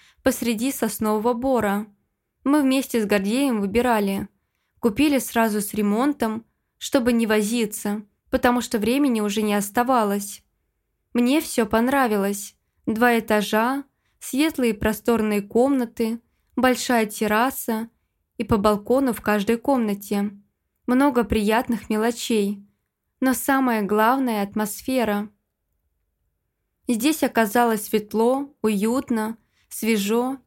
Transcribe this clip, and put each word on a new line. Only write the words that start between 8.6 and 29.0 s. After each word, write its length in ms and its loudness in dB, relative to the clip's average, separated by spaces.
что 160 -4
времени 420 2
уже 220 -2
не 120 0
оставалось. 880 0
Мне 300 2
все 240 -2
понравилось. 920 0
Два 320 2
этажа, 680 0
светлые 540 0
просторные 680 0
комнаты, 800 0
большая 480 2
терраса 840 -2
и 60 -6
по 120 2
балкону 560 2
в 80 -8
каждой 380 0
комнате. 720 -2
Много 360 2
приятных 680 0
мелочей. 760 -2
Но 140 2
самое 480 0
главное — 600 0
атмосфера. 840 -4
Здесь 340 0
оказалось 640 0
светло, 800 -2
уютно, 720 -2